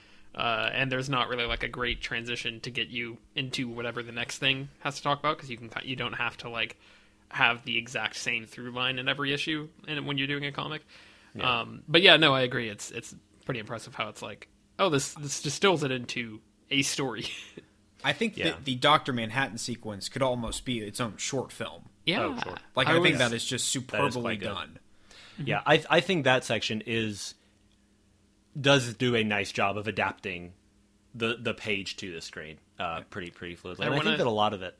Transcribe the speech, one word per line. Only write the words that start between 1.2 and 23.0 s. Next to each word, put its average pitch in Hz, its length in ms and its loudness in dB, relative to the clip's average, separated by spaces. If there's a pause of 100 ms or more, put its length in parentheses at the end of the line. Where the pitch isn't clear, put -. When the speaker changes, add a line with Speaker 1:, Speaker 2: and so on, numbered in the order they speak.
Speaker 1:
really, 123 180 0
like, 117 180 0
a 123 40 -2
great 120 320 -2
transition 117 600 -6
to 135 100 -6
get 117 160 -4
you 117 300 -6 (180)
into 131 320 -4
whatever 117 340 -4
the 117 120 -10
next 120 240 -6
thing 135 320 0 (100)
has 139 160 -6
to - 80 -10
talk 143 160 2
about, 151 180 0
'cause 135 120 -14
you 117 80 -10
can 117 100 -14
ki-, - 220 -8
you 131 80 -4
don't 120 160 -4
have 117 240 -4
to, 123 120 -12
like, 113 280 -4 (520)
have 120 360 2
the 117 120 -2
exact 117 380 -4
same 117 300 -4
through 123 260 -12
line 127 260 -2
in 131 120 -2
every 139 240 0
issue 151 340 -2 (220)
in, 143 160 -4
when 143 120 -2
you're 135 100 0
doing 143 180 -2
a 139 80 -4
comic. 143 300 -6 (520)
Speaker 2:
Yeah. 120 260 2
Speaker 1:
Um, 113 260 -10
but 165 140 8
yeah, 180 140 12
no, 147 180 8
I 131 100 4
agree. 123 260 -2
It's, - 220 -10
it's - 220 -8 (300)
pretty 123 160 -6
impressive 113 360 -10
how 110 120 -4
it's - 140 -12
like, 107 260 -12 (320)
"Oh, 190 100 6
this, 139 260 2
this 147 260 -6
distills 156 420 2
it 131 80 0
into 120 480 -6 (300)
a 139 120 4
story." 127 440 -2 (440)
<laughs> - 340 -20
Speaker 3:
I 143 100 2
think 220 240 -2
Speaker 2:
Yeah. - 80 0
Speaker 3:
that 147 200 -2
the 131 100 0
Doctor 147 380 4
Manhattan 117 440 -2
sequence 110 520 -8
could 131 140 -2
almost 120 400 -2
be 123 160 -4
its 104 220 -8
own 101 160 -4
short 120 340 -4
film. 85 380 -10 (160)
Speaker 1:
Yeah. 202 180 2
Speaker 2:
Oh, - 180 -2
sure. 92 140 -6 (200)
Speaker 3:
Like, 131 120 4
Speaker 1:
I 156 40 4
Speaker 3:
I - 100 6